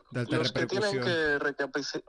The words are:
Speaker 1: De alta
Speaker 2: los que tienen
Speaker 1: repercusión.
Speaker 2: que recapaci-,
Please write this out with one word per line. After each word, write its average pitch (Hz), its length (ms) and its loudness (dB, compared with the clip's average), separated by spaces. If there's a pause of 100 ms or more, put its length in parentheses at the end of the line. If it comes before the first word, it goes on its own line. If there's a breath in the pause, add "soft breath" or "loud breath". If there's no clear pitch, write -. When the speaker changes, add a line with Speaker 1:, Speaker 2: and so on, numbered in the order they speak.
(120)
Speaker 1:
De 127 80 -4
alta 123 180 0
Speaker 2:
los - 140 2
que - 160 0
tienen - 260 0
Speaker 1:
repercusión. 127 120 0
Speaker 2:
que 151 400 2
recapaci-, 139 640 -2